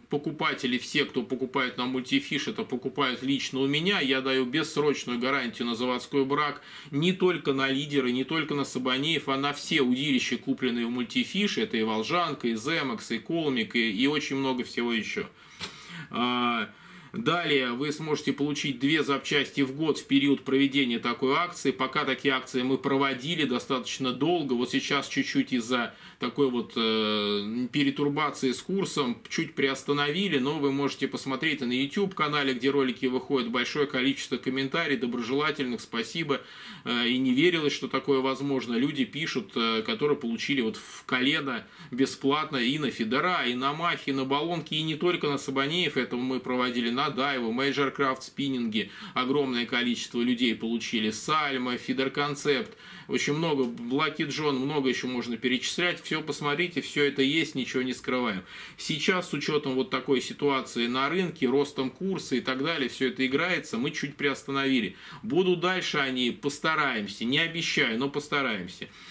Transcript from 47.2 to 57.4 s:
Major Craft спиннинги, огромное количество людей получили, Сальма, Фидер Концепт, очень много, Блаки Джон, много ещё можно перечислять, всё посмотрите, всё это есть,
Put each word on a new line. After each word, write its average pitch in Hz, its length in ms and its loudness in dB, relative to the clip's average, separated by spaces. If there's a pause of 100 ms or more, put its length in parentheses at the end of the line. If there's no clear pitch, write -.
Major 131 420 2
Craft 131 280 0
спиннинги, 117 680 -2 (240)
огромное 127 520 2
количество 120 560 0
людей 120 340 2
получили, 113 560 0
Сальма, 131 680 0
Фидер 131 320 0
Концепт, 143 680 0 (300)
очень 139 260 0
много, 151 320 2
Блаки 135 580 -2
Джон, 143 320 0
много 135 340 0
ещё 123 160 -2
можно 120 320 -4
перечислять, 135 640 -2
всё 156 220 -4
посмотрите, 151 580 -2
всё 147 220 0
это 139 180 2
есть, 151 320 2